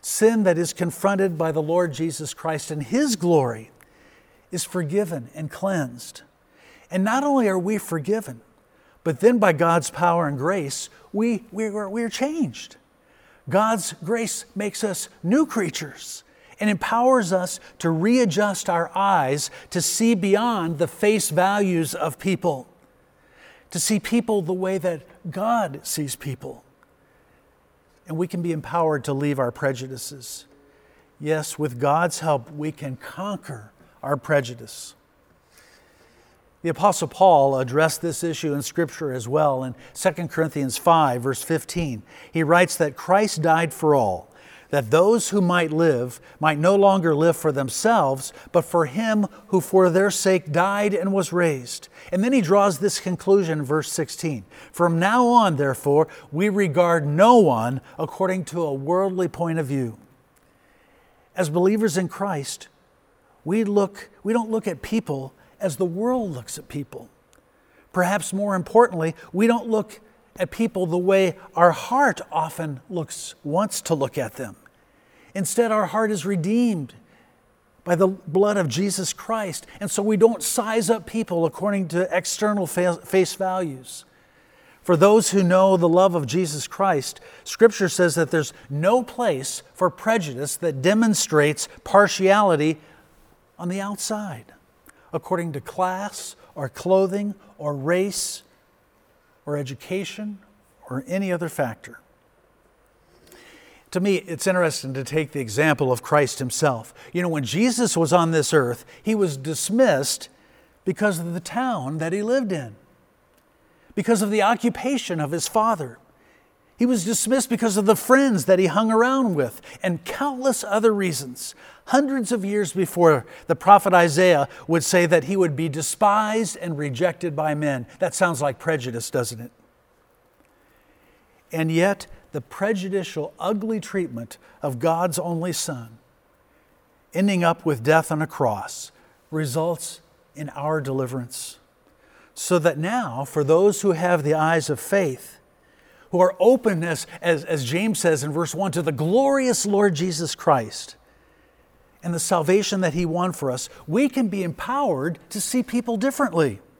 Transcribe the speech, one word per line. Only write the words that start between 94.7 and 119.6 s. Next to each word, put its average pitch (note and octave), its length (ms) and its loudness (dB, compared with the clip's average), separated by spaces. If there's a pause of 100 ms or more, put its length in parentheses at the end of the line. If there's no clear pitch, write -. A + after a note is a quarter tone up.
according E3+ 420 -4
to C#3 80 -8
class F#3 720 -6 (180)
or C#3 140 -8
clothing F#3+ 640 0 (240)
or D3 160 -6
race F3 720 -2 (1000)
or D3 120 -4
education F#3+ 840 -8 (500)
or C3 180 -6
any F#3+ 240 -2
other E3+ 180 -4
factor. - 500 -8 (1900)
To F#3 60 0
me, G3 160 2
it's E3 320 -4
interesting E3 480 0
to C3+ 80 -6
take D3+ 300 -4
the D3 60 -4
example C3+ 520 0
of A#2+ 100 0
Christ D3 380 2
himself. B2+ 560 -2 (180)
You F3 80 -2
know, F3+ 80 -2
when D3+ 140 -2
Jesus G#3+ 520 0
was E3 160 2
on E3 200 4
this D#3 200 2
earth, B2 340 2 (180)
he A3 100 -2
was F3+ 240 0
dismissed D#3 920 0 (540)
because F#3+ 360 -2
of E3+ 160 -6
the F3+ 40 -6
town F3 600 -4
that D#3+ 120 -4
he G#3 120 -4
lived A#3+ 280 -2
in, B2+ 240 -6 (1160)
because G#3+ 300 0
of G3+ 80 -2
the G#3+ 100 2
occupation A#3 800 -2
of D3 100 -2
his D#3+ 180 -4
father. G#3+ 520 -2 (760)
He A#3+ 120 0
was A3+ 180 0
dismissed A3+ 460 -2
because A3 260 0
of G#3 80 0
the G#3 100 6
friends B3+ 500 2
that F#3+ 120 4
he F#3+ 80 4
hung G#3 260 2
around A#3+ 440 2
with, C3 260 -2 (220)